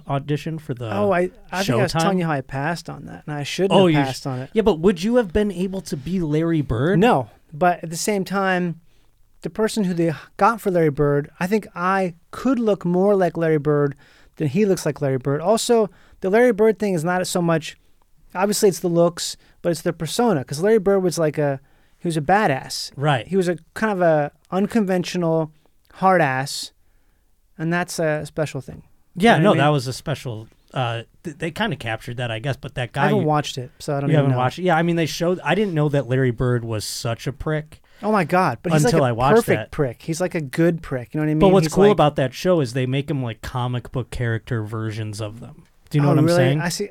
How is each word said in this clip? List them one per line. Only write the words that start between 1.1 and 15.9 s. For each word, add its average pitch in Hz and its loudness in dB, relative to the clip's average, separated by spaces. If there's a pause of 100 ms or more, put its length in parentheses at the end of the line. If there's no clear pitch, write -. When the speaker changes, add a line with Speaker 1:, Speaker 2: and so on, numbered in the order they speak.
Speaker 2:
I, 180 0 (200)
I 185 -2
think 214 0
I 202 2
was 175 0
Speaker 1:
Showtime? 156 0
Speaker 2:
telling 185 2
you 170 0
how 160 -2
I 139 -2
passed 151 -6
on 147 -14
that, 170 -18
and 151 -8
I 143 -6
shouldn't 185 -2
Speaker 1:
Oh, 180 6
Speaker 2:
have 156 4
Speaker 1:
you 143 2
sh- - 0
Speaker 2:
passed 131 -8
on 127 -6
it. 131 -12
Speaker 1:
Yeah, 214 2
but 185 2
would 170 2
you 233 0
have 220 0
been 208 0
able 185 -6
to - -8
be 165 -4
Larry 165 0
Bird? 139 0
Speaker 2:
No, 185 2 (240)
but 170 0
at 165 -8
the 165 -8
same 202 -2
time, 180 -2 (600)
the 170 -8
person 220 -2
who 180 -2
they 165 0 (220)
got 214 2
for 208 -2
Larry 170 2
Bird, 143 0 (100)
I 180 -2
think 202 -2
I 185 0 (180)
could 247 -2
look 214 0
more 185 4
like 175 0
Larry 160 2
Bird 143 0 (400)
than 156 -2
he 190 2
looks 190 0
like 147 -4
Larry 135 0
Bird. 139 -2
Also, 220 2 (320)